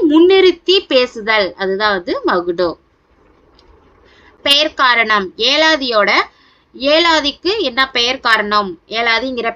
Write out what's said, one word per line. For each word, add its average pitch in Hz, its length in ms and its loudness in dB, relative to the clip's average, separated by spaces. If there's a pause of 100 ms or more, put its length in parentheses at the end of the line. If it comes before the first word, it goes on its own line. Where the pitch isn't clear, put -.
(100)
முன்னிறுத்தி 359 680 4 (160)
பேசுதல், 220 560 0 (140)
அதுதான் 196 360 0
வந்து 226 160 -6 (160)
மகுடு. 175 400 -2 (1800)
பெயர் 294 360 0
காரணம், 220 440 2 (240)
ஏலாதியோட, 269 600 0 (840)
ஏலாதிக்கு 320 580 0 (160)
என்ன 240 120 -4 (180)
பெயர் 254 280 -4
காரணம், 208 460 0 (260)
ஏலாதிங்கிற 233 580 -2